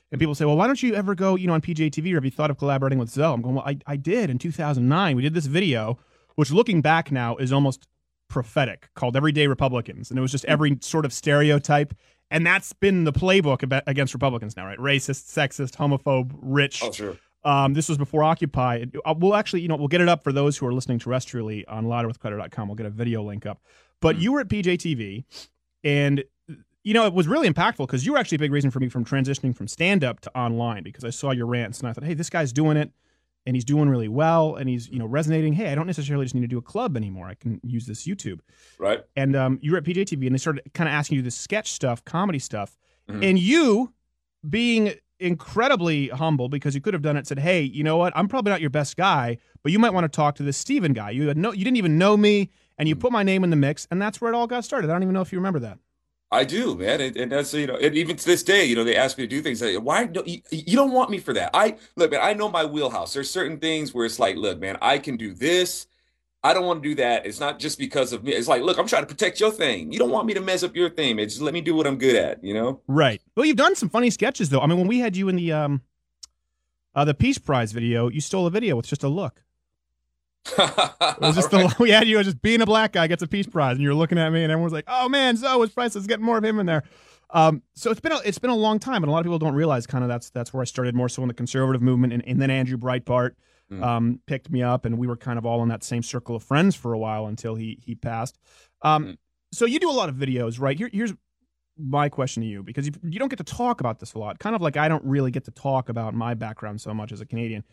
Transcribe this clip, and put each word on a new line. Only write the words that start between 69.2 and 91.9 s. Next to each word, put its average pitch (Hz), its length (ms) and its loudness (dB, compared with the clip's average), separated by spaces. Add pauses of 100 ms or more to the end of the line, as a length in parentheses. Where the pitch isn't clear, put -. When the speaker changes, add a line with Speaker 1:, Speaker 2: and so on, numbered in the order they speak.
Speaker 2:
your 214 140 2
thing. 117 400 -2
You 202 80 0
don't 247 100 2
want 220 160 0
me 220 80 0
to 190 60 -4
mess 185 240 -2
up 175 100 -4
your 175 160 0
thing, 151 240 0
man. 107 140 -2
Just 107 120 -10
let 151 140 -2
me 175 60 -4
do 160 160 0
what 156 100 2
I'm 135 100 -2
good 123 200 4
at," 85 260 0
you 98 120 -4
know? 120 340 -2
Speaker 1:
Right. 135 340 4 (140)
Well, 269 100 4
you've 311 100 2
done 330 200 4
some 196 120 -2
funny 240 220 2
sketches, - 400 -2
though. 135 100 2
I 139 60 2
mean, 175 120 4
when 185 100 2
we 240 100 2
had 226 180 0
you 190 120 0
in 185 80 0
the, 170 160 -2
um, 147 300 0 (1120)
uh, 143 80 4
the 151 100 2
Peace 262 240 2
Prize 120 320 0
video, 117 380 0
you 143 120 -6
stole 180 280 -2
a - 20 -4
video 202 240 0
with 139 140 -2
just - 160 -4
a 139 40 0
look. 147 360 -6 (1000)
Speaker 2:
<laughs> 508 140 -8 (580)
Speaker 1:
It - 40 -10
was 160 140 4
just 180 180 2
Speaker 2:
Right. 185 160 8
Speaker 1:
the, 123 80 0
<laughs> - 60 4
we 240 80 6
had 220 160 8
you 214 140 4
as 196 60 2
just 180 160 -4
being 226 180 4
a 226 60 4
black 214 260 2
guy 170 140 2
gets 165 160 0
a 170 40 -4
Peace 196 200 -2
Prize, 139 260 0
and 131 100 -2
you're 143 120 2
looking 165 240 2
at 160 120 2
me, 165 140 2
and 156 80 2
everyone's 165 200 0
like, 156 140 -6
"Oh, 254 220 0
man, 262 280 4
Zoe 262 220 2
was 226 120 4
priceless. 220 360 -4
Get 214 140 -2
more 226 180 2
of 214 60 0
him 214 160 0
in 196 60 0
there." 160 180 0 (460)
Um, 160 320 4 (120)
so - 160 -2
it's 226 100 -4
been 320 120 -2
a, 285 120 0
it's 208 140 -4
been 247 120 -2
a 240 60 2
long 214 220 2
time, 233 240 -2
and 147 60 0
a 147 40 2
lot 165 80 2
of 170 40 0
people 170 140 0
don't 147 160 0
realize 143 320 2
kinda 127 200 -2
that's, 120 240 -4
that's 120 220 -8
where 131 80 -4
I 123 40 -2
started 123 300 -2
more 123 140 2
so 127 140 -8
in 127 60 0
the 117 60 -6
conservative 131 480 0
movement, 123 300 4